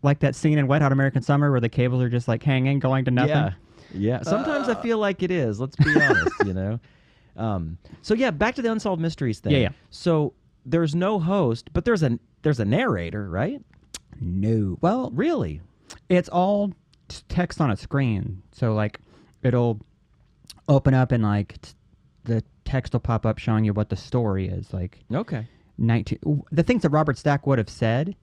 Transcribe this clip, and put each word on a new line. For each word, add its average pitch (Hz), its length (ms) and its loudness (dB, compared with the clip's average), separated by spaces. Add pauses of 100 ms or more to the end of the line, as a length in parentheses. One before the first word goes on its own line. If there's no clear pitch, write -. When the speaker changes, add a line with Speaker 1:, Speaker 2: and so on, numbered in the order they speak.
Speaker 1:
like 143 180 2
that 135 160 2
scene 151 220 2
in 139 100 2
Wet 143 140 4
Hot 135 120 4
American 135 280 2
Summer 143 300 2
where 127 100 2
the 117 80 0
cables 123 320 0
are 123 80 0
just, 120 200 -2
like, 113 140 -2
hanging, 135 360 2
going 131 260 0
to 131 60 0
nothing. 127 240 2
Speaker 2:
Yeah. 98 160 2 (420)
Yeah. 107 280 -2
Sometimes 269 480 -2
I 233 40 0
Speaker 1:
Uh. - 80 -6
Speaker 2:
feel 226 160 0
like 202 260 -2
it 180 80 -2
is. 117 280 -2
Let's 135 160 -6
be - 160 4 (100)
honest, - 360 2
Speaker 1:
<laughs> - 80 0
Speaker 2:
you 95 80 -4
know? 98 260 -4 (560)
Um, 90 420 -6 (240)
so, - 120 0
yeah, 233 180 0
back 208 240 0
to 269 60 -6
the 226 100 0
Unsolved 202 300 -2
Mysteries 151 380 -2
thing. - 140 0
Speaker 1:
Yeah, 139 60 4
yeah. 107 100 2 (200)
Speaker 2:
So 156 440 0 (320)
there's 160 300 0
no 190 240 0
host, 160 540 0
but 170 120 0
there's 220 180 2
a, 120 160 2 (220)
there's 147 180 2
a 107 60 2
narrator, 104 640 -2
right? 147 320 -4 (580)
Speaker 1:
No. 98 640 0
Well, 233 320 0
Speaker 2:
Really? 143 480 -2 (480)
Speaker 1:
it's 180 200 2
all 202 440 0 (340)
t-, - 220 -16
text - 320 -2
on 139 100 2
a 101 60 -2
screen. 110 640 -4 (100)
So, 113 240 -2
like, 107 240 -2 (420)
it'll 120 380 2 (880)
open 139 260 6
up 127 180 4
and, 117 120 2
like, 104 380 0
t-, - 100 -20 (540)
the 113 180 0 (220)
text - 280 -4
will 120 60 2
pop 113 260 -2
up 110 120 0
showing 110 280 0
you 104 80 2
what 104 160 -2
the - 60 -4
story 98 520 -2
is. 92 260 -8
Like, 90 260 -8 (140)
Speaker 2:
Okay. 127 340 -6 (300)
Speaker 1:
nineteen, 113 460 0
w-, 147 280 -2
the 160 120 2
things 247 200 2
that 160 60 4
Robert 147 280 2
Stack 147 300 0
would 135 100 2
have 110 120 -2
said 131 540 -2